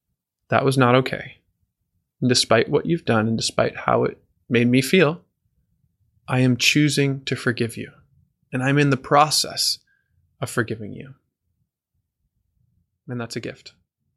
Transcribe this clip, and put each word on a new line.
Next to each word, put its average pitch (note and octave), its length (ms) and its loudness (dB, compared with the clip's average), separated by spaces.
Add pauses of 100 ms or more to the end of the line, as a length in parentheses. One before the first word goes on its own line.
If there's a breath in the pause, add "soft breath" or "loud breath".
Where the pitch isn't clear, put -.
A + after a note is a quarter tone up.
(480)
"That B2 160 2
was C3+ 140 2
not B2 160 4
okay. - 440 -2 (840)
And B2 80 2
despite - 400 2
what C#3+ 180 -2
you've E3 180 -2
done A2+ 240 0
and A2+ 80 -2
despite - 400 -4
how A#2+ 280 0
it - 140 -6 (300)
made A#2+ 200 2
me B2+ 120 4
feel, E3+ 440 2 (1000)
I B2+ 140 0
am B2+ 160 4
choosing C#3 680 0
to C3 120 -4
forgive A#2 400 -4
you. - 160 -14 (600)
And C3 100 -4
I'm C#3+ 160 0
in C#3+ 120 2
the C3 60 2
process - 800 0 (640)
of B2+ 80 -6
forgiving A2 440 -6
you." C3+ 220 -16 (1900)
And B2 140 -8
that's A#2 160 -10
a A#2 40 -6
gift. - 340 -14 (420)